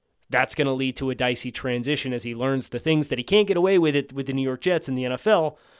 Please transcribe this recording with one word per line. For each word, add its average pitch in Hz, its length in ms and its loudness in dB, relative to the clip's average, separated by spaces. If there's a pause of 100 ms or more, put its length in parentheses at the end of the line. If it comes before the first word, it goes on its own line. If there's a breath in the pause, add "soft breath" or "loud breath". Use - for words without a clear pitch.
(300)
That's 131 240 2
gonna 139 200 0
lead 131 240 -4
to 131 120 -2
a 123 60 -4
dicey 123 340 -2
transition 127 640 -4
as 120 100 -4
he 120 140 -8
learns 131 320 -2
the 123 100 -6
things 151 300 2
that 127 100 -4
he 123 60 -6
can't 202 240 4
get 190 80 2
away 185 240 4
with 151 160 2
it 139 160 -2
with 135 160 -6
the 135 40 -2
New 135 100 0
York 131 180 -2
Jets 175 280 0
in 131 60 -2
the 127 100 -2
N 123 80 -2
F 127 140 -4
L 165 320 2 (220 soft breath)